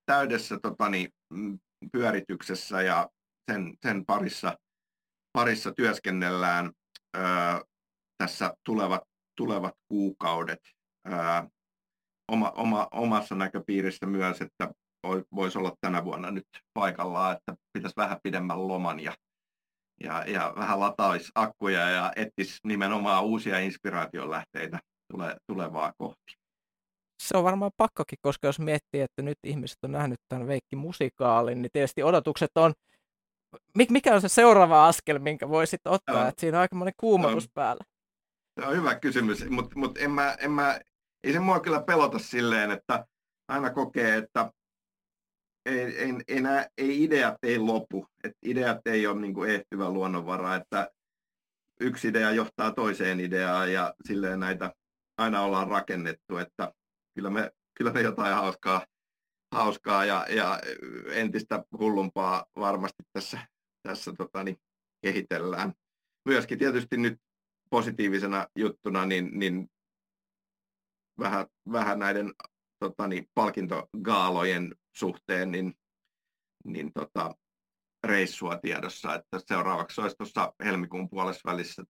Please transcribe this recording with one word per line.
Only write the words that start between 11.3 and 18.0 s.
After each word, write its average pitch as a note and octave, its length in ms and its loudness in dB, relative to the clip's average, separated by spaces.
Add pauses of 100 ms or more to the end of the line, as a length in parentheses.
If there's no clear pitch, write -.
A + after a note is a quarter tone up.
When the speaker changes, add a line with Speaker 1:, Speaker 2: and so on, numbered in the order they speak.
Speaker 1:
oma, A2 200 2
oma, A2 400 0
omassa A2 440 0
näköpiirissä F#2+ 680 -2
myös, F#2+ 360 -2
että - 320 -8 (300)
voi-, F#2+ 220 -2 (100)
vois F#2+ 200 -2
olla F#2 260 -2
tänä F2+ 240 -2
vuonna F2 260 -6
nyt G2 160 -8 (260)
paikallaan, F2+ 640 0
että - 180 -12 (180)
pitäisi F#2 240 -8
vähän G2 260 -2